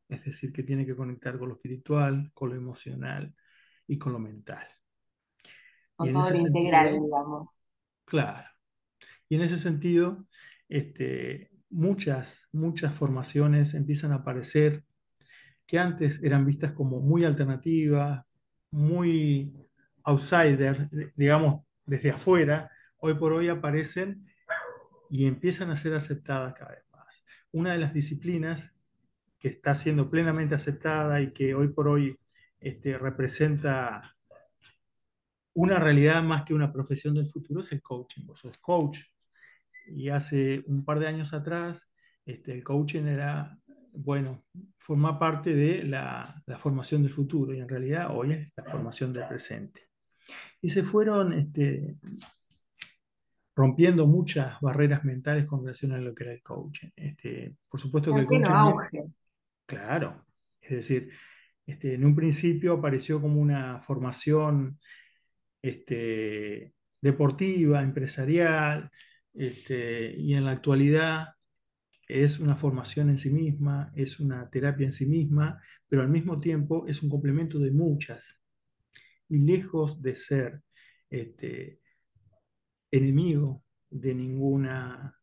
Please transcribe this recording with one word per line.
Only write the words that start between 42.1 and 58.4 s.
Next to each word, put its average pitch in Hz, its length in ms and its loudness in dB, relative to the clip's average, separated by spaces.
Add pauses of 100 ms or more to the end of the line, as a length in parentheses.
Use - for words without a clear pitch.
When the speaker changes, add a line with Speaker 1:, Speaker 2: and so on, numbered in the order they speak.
Speaker 1:
este, 131 280 -12
el 123 100 -12
coaching 147 400 -2
era, 143 540 -4 (340)
bueno, 139 520 -4 (340)
forma 147 400 2
parte 156 360 0
de 151 300 2
la, 131 600 -8
la 127 120 -12
formación 143 440 0
del 139 100 2
futuro, 139 420 -2
y 127 60 -8
en 123 80 -12
realidad 131 480 -4
hoy 131 160 -2
es 151 240 -6
la - 80 -14
formación 127 480 -6
del 123 140 -8
presente. - 640 -12 (760)
Y 170 80 0
se 185 140 2
fueron, 202 500 2
este, 147 640 0 (1600)
rompiendo 156 500 6
muchas 151 540 2
barreras 143 440 2
mentales 143 420 -2
con 143 140 -4
relación 127 320 -6
a 131 60 -6
lo 123 160 -8
que 117 100 -12
era 120 80 -10
el 120 100 -16
coaching. 151 540 -14
Este, 123 600 -12 (120)
por 143 120 -10
supuesto 147 340 0
que 143 60 4
el 131 60 2
Speaker 2:
Está - 100 4
en - 40 6